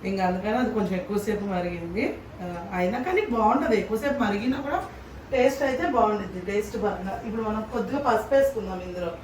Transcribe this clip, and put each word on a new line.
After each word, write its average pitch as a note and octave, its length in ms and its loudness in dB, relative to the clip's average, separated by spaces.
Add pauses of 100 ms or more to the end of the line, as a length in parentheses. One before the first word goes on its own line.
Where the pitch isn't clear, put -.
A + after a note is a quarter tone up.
(100)
ఇంకా F#3+ 180 0
అందుకని G3+ 340 0
అది A3 140 2
కొంచెం F#3+ 240 2
ఎక్కువసేపు G#3 440 0 (100)
మరిగింది. F3 500 -2 (380)
ఆ, F3+ 40 -8 (260)
అయినా F#3 360 0
కానీ G4+ 160 2 (100)
బాగుంటది, A3 480 4
ఎక్కువసేపు A3 420 0
మరిగినా A#3 360 0
కూడా C#4+ 200 -2 (520)
టేస్ట్ C4+ 300 4
అయితే C4+ 240 0 (100)
బాగుంటుంది, G3 440 2 (120)
టేస్ట్ G#3+ 320 -2
పరంగా. F#3+ 320 -2 (100)
ఇప్పుడు A3 160 -2
మనం G#3+ 200 -2 (100)
కొద్దిగా B3 340 -2
పసుపు A3+ 280 2
వేసుకుందాం G#3+ 540 2
ఇందులో F3+ 240 -4 (120)